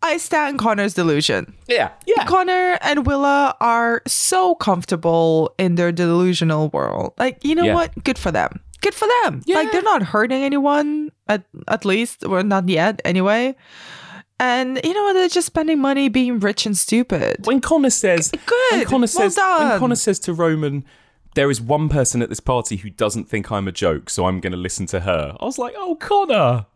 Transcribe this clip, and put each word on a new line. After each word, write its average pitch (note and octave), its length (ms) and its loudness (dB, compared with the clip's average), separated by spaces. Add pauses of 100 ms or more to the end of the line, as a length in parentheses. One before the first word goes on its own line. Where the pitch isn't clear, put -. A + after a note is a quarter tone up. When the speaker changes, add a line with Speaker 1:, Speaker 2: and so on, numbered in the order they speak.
Speaker 1:
I E4 140 0
stand D4 420 -2
Connor's G#3 340 0
delusion. D3+ 600 0 (120)
Speaker 2:
Yeah, A#3 240 0 (160)
yeah. G#4+ 200 2
Speaker 1:
Connor F#4 540 2
and D4 240 0
Willa C#4 560 2
are A#3 460 0
so F#4 480 2
comfortable E3 1040 0
in F3+ 160 2
their F3 160 2
delusional E3+ 800 2
world. C2 500 -4
Like, B3+ 260 -2
you D4+ 120 0
know E4+ 80 2
Speaker 2:
Yeah. D#4+ 100 2
Speaker 1:
what? E4+ 300 -2
Good C4 140 -2
for F#3+ 120 -4
them. F#2 300 -2 (200)
Good G4+ 140 -2
for G#4 140 -2 (140)
them. D3 220 -2
Speaker 2:
Yeah. F4 120 2
Speaker 1:
Like, D#4 160 0
they're F4+ 100 0
not F#4+ 220 2
hurting A#3 380 0
anyone, D4 680 0 (180)
at, G#3 160 0 (240)
at - 160 -4
least, G#3 400 -2
or F#3+ 200 0
not F#3+ 240 0
yet, F3+ 360 0
anyway. G#3 520 0 (840)
And, B3+ 420 0
you E4 100 -2
know G#4 120 0
what? G4+ 80 2
They're F#4 160 4
just F4 180 0
spending D#4+ 320 0
money C#4 300 2
being B3 320 0
rich G3+ 260 -2
and G#3 100 0
stupid. G3+ 680 0
Speaker 2:
When C4 140 2
Connor C#4 300 2
says, F3 420 2
Speaker 1:
G-, D#4 120 -6
good. B4 280 2
Speaker 2:
when F4+ 140 2
Connor C4 160 0
Speaker 1:
Well A#3 60 2
Speaker 2:
says, F#4+ 280 0
when G4+ 80 2 (240)
Speaker 1:
done. A3 100 2
Speaker 2:
Connor A#3+ 160 0
says G3+ 260 0
to F3 140 -4
Roman, D#3 500 0 (520)
"There C#3+ 140 4
is A#2 100 0
one D3 280 0
person C3 340 0
at A#2 60 -4
this - 120 -8
party B2 360 -2
who F#2+ 140 -10
doesn't G#2+ 380 -4
think G#2 240 -6
I'm G2 160 -2
a F#2 40 -8
joke, E2 380 -2
so F#2 160 -2
I'm F#2 140 -2
gonna F2+ 160 -6
listen F2+ 300 -6
to F#2 140 -4
her." E2 380 -2
I - 60 -8
was C4 140 -6
like, A#3+ 180 -8
"Oh, F#4 200 -6
Connor." G#3+ 800 2